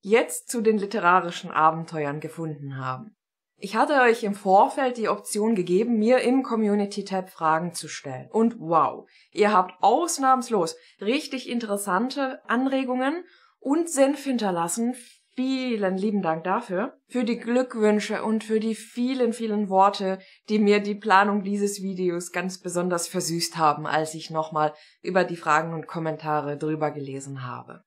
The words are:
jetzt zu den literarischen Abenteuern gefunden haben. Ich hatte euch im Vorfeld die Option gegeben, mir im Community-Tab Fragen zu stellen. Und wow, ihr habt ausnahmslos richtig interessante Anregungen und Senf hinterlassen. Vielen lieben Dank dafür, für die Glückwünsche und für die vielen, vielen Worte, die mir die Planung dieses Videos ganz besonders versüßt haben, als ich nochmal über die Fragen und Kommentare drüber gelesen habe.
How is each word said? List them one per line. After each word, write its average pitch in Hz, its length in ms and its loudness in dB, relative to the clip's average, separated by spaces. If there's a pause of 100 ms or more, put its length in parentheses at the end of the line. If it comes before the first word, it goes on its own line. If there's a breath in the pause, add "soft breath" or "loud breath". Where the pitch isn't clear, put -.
jetzt - 480 0
zu 240 100 -2
den 220 180 2
literarischen 180 720 0
Abenteuern 156 680 0
gefunden 151 580 -8
haben. 131 380 -8 (400)
Ich 202 220 -6
hatte 285 240 4
euch 233 240 4
im 202 100 -2
Vorfeld 240 600 4
die 214 100 -2
Option 208 480 -2
gegeben, 190 420 2
mir 233 220 6
im 254 240 2
Community-Tab 202 880 -2
Fragen 165 440 0
zu - 140 -10
stellen. 131 420 -12
Und 226 300 2
wow, 156 480 0 (240 soft breath)
ihr 208 220 2
habt - 280 2
ausnahmslos 247 960 2 (240 loud breath)
richtig 262 500 -2
interessante 240 1000 -2
Anregungen 262 760 0 (360 soft breath)
und 330 300 0
Senf 277 360 2
hinterlassen. 220 680 -2 (420)
Vielen 254 600 -2
lieben 202 240 0
Dank 165 220 -2
dafür, 190 640 -4
für 247 160 -2
die 233 160 -2
Glückwünsche 220 840 0
und 220 200 -2
für 220 160 0
die 220 160 -2
vielen, 247 580 -2
vielen 214 340 -2
Worte, 190 520 2 (280 loud breath)
die 214 120 2
mir 208 200 6
die 202 140 -4
Planung 202 480 4
dieses 202 400 -2
Videos 180 520 -4
ganz 185 260 -6
besonders 175 480 -2
versüßt 170 500 -4
haben, 151 300 2
als 156 260 -2
ich 160 160 -14
nochmal 156 460 -2 (260 loud breath)
über 185 220 0
die 175 140 -4
Fragen 165 360 0
und 160 140 -8
Kommentare 151 680 -4
drüber 151 360 -2
gelesen 139 560 -10
habe. 123 400 -14